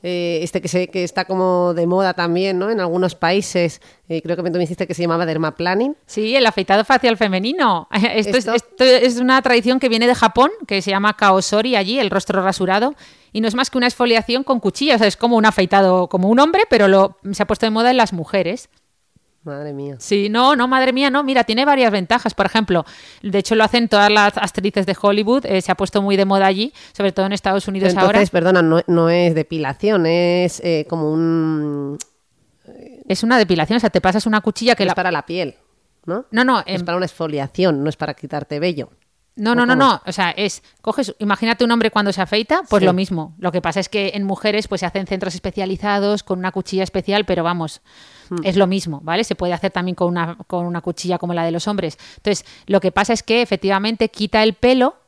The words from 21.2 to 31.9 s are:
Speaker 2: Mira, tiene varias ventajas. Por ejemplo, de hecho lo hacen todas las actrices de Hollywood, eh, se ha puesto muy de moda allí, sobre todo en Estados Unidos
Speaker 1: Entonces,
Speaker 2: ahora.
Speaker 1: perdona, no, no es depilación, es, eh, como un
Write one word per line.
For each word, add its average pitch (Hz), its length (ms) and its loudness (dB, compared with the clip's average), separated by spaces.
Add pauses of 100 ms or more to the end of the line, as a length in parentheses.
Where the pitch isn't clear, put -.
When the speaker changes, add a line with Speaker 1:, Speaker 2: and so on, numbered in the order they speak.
Speaker 2:
Mira, 262 180 2
tiene 240 220 0
varias 269 260 4
ventajas. 208 420 -2
Por 190 140 0
ejemplo, 180 380 0 (380)
de 202 160 -2
hecho 220 180 0
lo 220 80 4
hacen 233 240 0
todas 208 200 4
las 208 280 4
actrices 196 500 -2
de 190 140 -2
Hollywood, 214 460 2
eh, 190 140 0
se 185 120 -2
ha - 20 2
puesto 196 260 -2
muy 196 160 0
de 196 80 4
moda 196 220 2
allí, 196 260 0 (200)
sobre 196 180 0
todo 190 160 -2
en 196 60 -2
Estados 196 340 -2
Unidos 190 240 -4
Speaker 1:
Entonces, 190 260 2
Speaker 2:
ahora. 202 140 2
Speaker 1:
perdona, 180 320 2
no, 160 240 2
no 165 240 2
es 175 240 2
depilación, 160 720 -2
es, 175 540 0
eh, 165 280 -2
como 156 240 -4
un 156 840 -2 (1120)